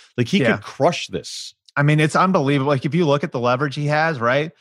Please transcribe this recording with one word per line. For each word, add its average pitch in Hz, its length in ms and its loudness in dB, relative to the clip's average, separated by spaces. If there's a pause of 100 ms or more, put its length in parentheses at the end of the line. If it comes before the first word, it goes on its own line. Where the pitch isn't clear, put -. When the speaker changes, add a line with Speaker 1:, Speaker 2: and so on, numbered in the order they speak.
(160)
Speaker 1:
Like, 120 120 -2
he 202 100 0
Speaker 2:
Yeah. 120 140 2
Speaker 1:
could 104 100 -6
crush - 460 -2
this. - 460 -10 (220)
Speaker 2:
I 143 80 2
mean, 151 160 4
it's 156 160 2
unbelievable. 147 540 2
Like, 139 140 0
if 147 80 -4
you 170 140 2
look 143 160 2
at 170 80 -4
the 135 80 -6
leverage 127 380 0
he 147 100 -4
has, 151 320 0
right? 135 320 0 (100)